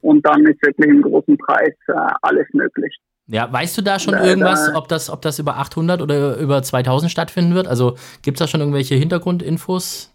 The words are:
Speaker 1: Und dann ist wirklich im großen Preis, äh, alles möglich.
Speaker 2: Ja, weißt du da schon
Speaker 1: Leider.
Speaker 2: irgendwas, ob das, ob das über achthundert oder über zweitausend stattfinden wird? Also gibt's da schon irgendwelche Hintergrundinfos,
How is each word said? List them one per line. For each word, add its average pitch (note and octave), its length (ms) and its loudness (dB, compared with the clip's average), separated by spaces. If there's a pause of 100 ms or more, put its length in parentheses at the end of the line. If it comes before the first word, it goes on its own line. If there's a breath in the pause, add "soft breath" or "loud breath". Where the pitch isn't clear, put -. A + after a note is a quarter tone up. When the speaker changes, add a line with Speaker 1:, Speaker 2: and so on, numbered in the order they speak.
Speaker 1:
Und D3+ 240 4
dann D3+ 200 6
ist D3+ 160 2
wirklich D3 280 2
im C#3+ 120 8
großen D3+ 360 2
Preis, - 360 0 (140)
äh, - 60 -2 (280)
alles D3+ 300 0
möglich. - 420 -4 (340)
Speaker 2:
Ja, A#2 220 -4
weißt C#3 280 -4
du A3 40 -4
da G3 180 -2
schon G3 160 -2
Speaker 1:
Leider. F#3 100 2
Speaker 2:
irgendwas, F#3 500 2
ob D#3 140 -4
das, D#3+ 200 -4
ob - 120 -10
das D3+ 180 -4
über C#3+ 160 -4
achthundert E3 460 -2
oder C#3+ 360 -2
über C#3 240 0
zweitausend C3 480 -2
stattfinden E3+ 460 0
wird? F#3 120 0
Also B2 280 0 (260 loud breath)
gibt's C3+ 200 -4
da D#3+ 60 0
schon D#3+ 120 -4
irgendwelche C#3+ 360 -2
Hintergrundinfos, F3 1200 -4